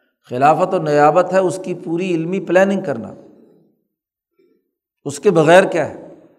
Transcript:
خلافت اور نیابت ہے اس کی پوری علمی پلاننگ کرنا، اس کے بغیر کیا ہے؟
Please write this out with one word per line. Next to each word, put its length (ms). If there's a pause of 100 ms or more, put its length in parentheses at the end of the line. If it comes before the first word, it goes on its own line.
(300)
خلافت 440
اور 60
نیابت 520
ہے 60
اس 260
کی 100
پوری 400
علمی 260
پلاننگ 400
کرنا، 340 (1900)
اس 160
کے 100
بغیر 340
کیا 240
ہے؟ 260 (240)